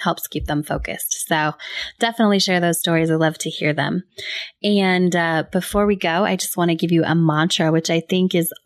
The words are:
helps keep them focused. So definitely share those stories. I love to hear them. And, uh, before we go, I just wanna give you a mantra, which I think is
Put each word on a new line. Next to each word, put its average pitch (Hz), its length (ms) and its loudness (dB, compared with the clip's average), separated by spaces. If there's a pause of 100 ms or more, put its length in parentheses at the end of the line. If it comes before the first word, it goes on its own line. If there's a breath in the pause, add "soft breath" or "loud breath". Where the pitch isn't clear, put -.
helps - 260 -4
keep - 200 -8
them 147 180 -2
focused. - 640 -8
So 151 260 0 (460 loud breath)
definitely 220 400 2
share 185 180 2
those 170 220 0
stories. 165 300 2
I 160 40 2
love 160 240 2
to 160 120 -6
hear 151 220 -2
them. 160 300 -2 (640 loud breath)
And, 185 500 2
uh, 165 380 0
before 202 340 0
we 208 80 2
go, 180 300 0
I 190 100 2
just - 220 -6
wanna 170 180 2
give 170 160 -2
you 165 140 4
a 160 100 0
mantra, 160 560 2
which 160 180 0
I 165 120 2
think 185 340 0
is 165 180 0 (140)